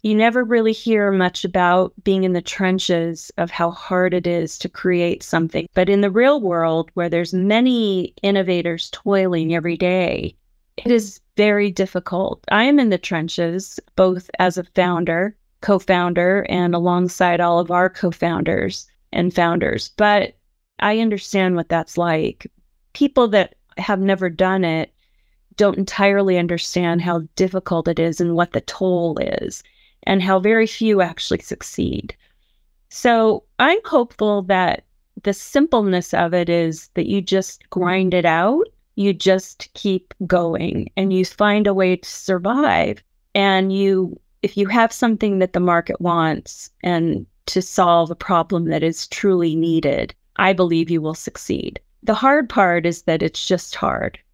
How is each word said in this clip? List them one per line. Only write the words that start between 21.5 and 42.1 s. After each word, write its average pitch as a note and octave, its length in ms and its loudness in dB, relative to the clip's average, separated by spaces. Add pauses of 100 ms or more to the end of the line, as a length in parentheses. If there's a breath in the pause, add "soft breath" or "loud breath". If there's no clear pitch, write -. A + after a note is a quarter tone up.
what E3+ 140 -4
that's E3 280 -2
like. E3 540 -2 (400)
People B3 380 2
that G3 260 2 (220)
have F#3+ 240 -2
never F#3+ 280 0
done F#3 360 0
it D#3+ 280 -4 (600)
don't G3+ 220 2
entirely G3 600 2
understand E3+ 640 0
how E3+ 200 -2 (160)
difficult F3+ 500 -2
it E3+ 120 -2
is E3 200 0
and E3+ 160 0
what F3 160 0
the F#3 100 -2
toll F3 580 -2
is, - 440 -6 (420 soft breath)
and F#3+ 160 2
how F#3+ 160 2
very A3 300 2
few G#3+ 320 2
actually - 400 -2
succeed. - 760 -8 (760)
So A3+ 540 2 (160)
I'm D#4+ 260 2
hopeful G#3+ 560 0
that F#3 420 0 (400)
the G3+ 80 0
simpleness G#3 840 0
of E3+ 200 0
it F3 160 0
is E3 460 -2
that - 120 -2
you G3+ 140 0
just - 480 -4
grind F3+ 440 0
it F3 120 2
out, G3+ 420 2 (280)
you G3 180 2
just - 600 -2
keep - 380 -4 (140)
going, E3+ 680 -2
and F#3+ 160 0
you F#3 100 2
find G#3 440 0
a G3 60 2
way F#3 220 2
to - 140 -16
survive. G3 920 -2 (320)